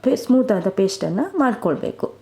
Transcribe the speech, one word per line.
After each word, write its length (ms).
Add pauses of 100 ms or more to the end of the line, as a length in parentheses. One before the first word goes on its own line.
ಪೇ-, 120
ಸ್ಮೂತಾದ 540
ಪೇಸ್ಟನ್ನು 680
ಮಾಡ್ಕೊಳ್ಬೇಕು. 800